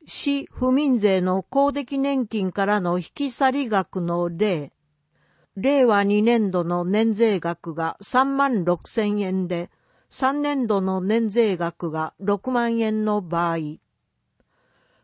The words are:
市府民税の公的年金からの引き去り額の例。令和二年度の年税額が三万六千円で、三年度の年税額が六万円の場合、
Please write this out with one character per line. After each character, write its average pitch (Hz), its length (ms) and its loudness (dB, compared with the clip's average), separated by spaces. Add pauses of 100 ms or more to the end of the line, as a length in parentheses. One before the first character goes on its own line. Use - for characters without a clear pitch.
市 277 400 -4
府 - 260 -2
民 269 280 2
税 190 220 4
の 185 220 0
公 277 300 0
的 277 240 -6
年 269 300 0
金 190 240 -2
か 196 140 -2
ら 208 140 0
の 180 180 0
引 175 160 -4
き 285 180 -4
去 262 200 2
り 269 180 -4
額 190 320 -2
の 175 280 -2
例。 170 420 -2 (840)
令 262 300 4
和 202 180 4
二 208 180 4
年 220 300 2
度 175 120 0
の 175 220 -2
年 214 280 2
税 208 260 2
額 170 340 -6
が 160 280 -6
三 269 360 0
万 269 260 0
六 175 240 -2
千 208 320 -2
円 190 280 -2
で、 175 220 -6 (400)
三 277 320 -2
年 285 260 -2
度 202 140 2
の 185 200 -2
年 220 280 0
税 202 280 2
額 170 340 -4
が 156 280 -6
六 202 320 -2
万 233 280 0
円 214 260 0
の 208 160 0
場 170 320 -2
合、 165 40 -2 (1500)